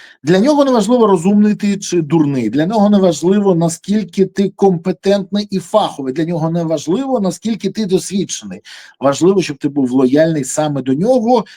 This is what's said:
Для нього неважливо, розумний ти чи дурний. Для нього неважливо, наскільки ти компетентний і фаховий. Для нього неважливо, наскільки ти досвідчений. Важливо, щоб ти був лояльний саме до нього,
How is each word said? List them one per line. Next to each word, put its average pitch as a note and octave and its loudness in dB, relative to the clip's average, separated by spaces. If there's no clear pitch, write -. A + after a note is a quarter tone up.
Для E3+ 4
нього C#4+ 4
неважливо, A#3+ 2
розумний G3+ 2
ти G3+ -2
чи F3+ -4
дурний. C#3 0
Для D3 0
нього G#3 2
неважливо, F#3+ 2
наскільки F3 0
ти G3 -2
компетентний G3 -2
і F#3+ -4
фаховий. D#3+ -2
Для D#3 -2
нього E3 -4
неважливо, E3+ -2
наскільки G3+ -4
ти G#3+ -6
досвідчений. E3+ -4
Важливо, D3+ 2
щоб D3 -6
ти - -4
був C3+ -2
лояльний C#3 0
саме D3 -4
до C3 -2
нього, A3+ 0